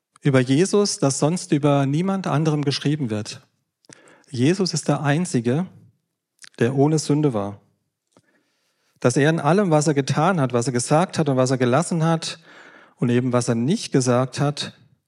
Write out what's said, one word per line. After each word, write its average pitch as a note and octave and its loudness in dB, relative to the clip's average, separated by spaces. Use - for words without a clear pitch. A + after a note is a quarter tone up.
über C3 2
Jesus, F#3 0
das C3+ 0
sonst E3 -2
über C#3+ 2
niemand F3+ -2
anderem D3+ 0
geschrieben C#3+ -2
wird. G#2+ -8
Jesus E3+ 0
ist - -4
der D3 0
Einzige, C#3+ 0
der A#2+ 0
ohne D3 2
Sünde D3 0
war. G2+ -6
Dass B2 0
er D3 4
in E3 0
allem, E3+ 2
was D3+ 4
er D#3+ 2
getan D3+ 0
hat, B2+ 0
was A#2+ 0
er C3+ -4
gesagt D3+ 0
hat D3+ 0
und C3+ 0
was B2+ 2
er C3+ 0
gelassen C#3 0
hat E3 -2
und B2+ 0
eben B2 2
was B2 0
er A#2+ 0
nicht C3 -2
gesagt B2+ 0
hat, C#3+ -4